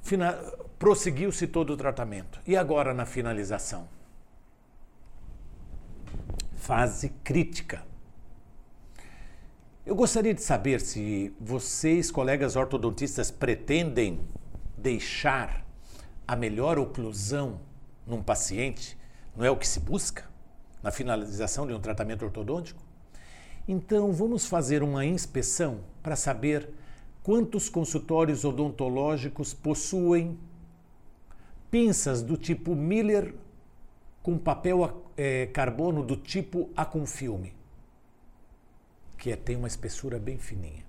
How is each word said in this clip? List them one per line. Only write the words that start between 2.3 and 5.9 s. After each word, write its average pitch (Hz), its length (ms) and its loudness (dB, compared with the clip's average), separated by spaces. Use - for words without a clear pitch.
E 185 100 6
agora 147 380 4
na 123 100 0
finalização? 104 800 -2